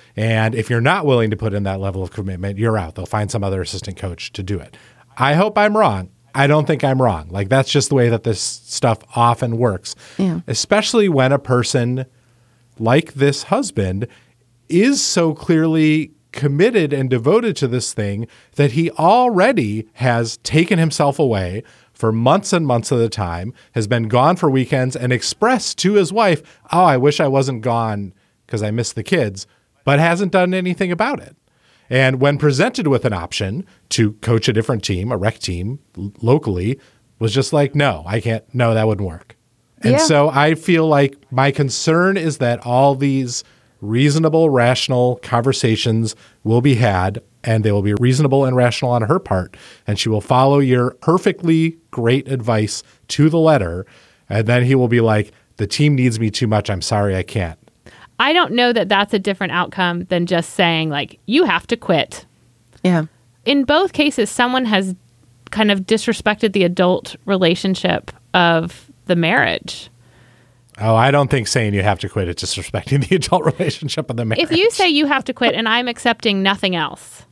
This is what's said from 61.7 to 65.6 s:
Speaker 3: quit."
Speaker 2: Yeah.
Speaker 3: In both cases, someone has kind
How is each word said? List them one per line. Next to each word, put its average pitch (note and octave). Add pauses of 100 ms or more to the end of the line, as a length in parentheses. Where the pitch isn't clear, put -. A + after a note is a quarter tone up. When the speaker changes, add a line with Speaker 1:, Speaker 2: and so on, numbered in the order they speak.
Speaker 3:
quit." - (580)
Speaker 2:
Yeah. E3+ (400)
Speaker 3:
In C#4
both D#4+
cases, C#4+
someone B3+
has F#3+ (560)
kind G#3